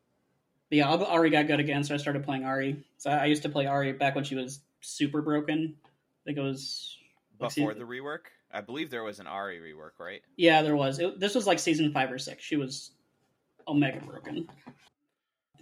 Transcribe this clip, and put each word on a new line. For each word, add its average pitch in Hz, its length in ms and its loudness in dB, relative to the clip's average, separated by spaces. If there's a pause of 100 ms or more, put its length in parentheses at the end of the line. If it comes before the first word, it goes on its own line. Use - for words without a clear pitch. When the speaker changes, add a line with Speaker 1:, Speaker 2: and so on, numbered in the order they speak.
(680)
Speaker 1:
But 147 80 4
yeah, 143 100 6
Ahri 165 440 4
got 151 160 4
good 147 140 4
again, 143 240 0
so 147 80 -4
I 143 40 0
started 143 260 -2
playing 131 200 -4
Ahri. 135 400 -2 (140)
So - 120 -4
I, 147 100 4
I 143 60 2
used 147 180 4
to 151 60 -2
play 143 160 0
Ahri 139 320 0
back 139 180 2
when 139 100 -2
she 139 100 -6
was 127 240 -6 (220)
super 151 400 -2
broken. 156 640 0
I - 40 -20 (360)
think 143 120 -6
it 139 40 -4
was, - 560 -6 (420)
like, 117 160 -4
Speaker 2:
Before 123 160 0
Speaker 1:
season 107 80 -8
Speaker 2:
the 123 120 -12
rework? 143 340 -10 (260)
I - 100 -6
believe 135 300 -8
there 117 120 -6
was 104 180 -8
an 90 40 -16
Ahri 95 360 -8
rework, 78 380 -18
right? 90 220 -12 (140)
Speaker 1:
Yeah, 160 260 8
there 151 140 2
was. 139 240 0
It, 175 200 0
this 202 140 0
was, 208 140 2
like, 175 120 4
season 156 340 2
five 131 180 0
or 131 80 -6
six. - 240 -12
She 156 140 -2
was 135 340 -6 (760)
omega 143 380 2
broken. - 440 -10 (1120)